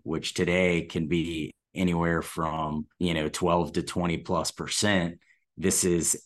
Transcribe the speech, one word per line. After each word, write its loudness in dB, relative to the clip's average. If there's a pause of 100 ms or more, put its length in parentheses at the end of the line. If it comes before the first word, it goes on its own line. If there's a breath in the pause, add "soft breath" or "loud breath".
which -6
today 2
can -2
be -2 (240)
anywhere 2
from, -4 (140)
you 0
know, 0
twelve 2
to 0
twenty -2
plus -2
percent, 0 (400)
this 2
is 2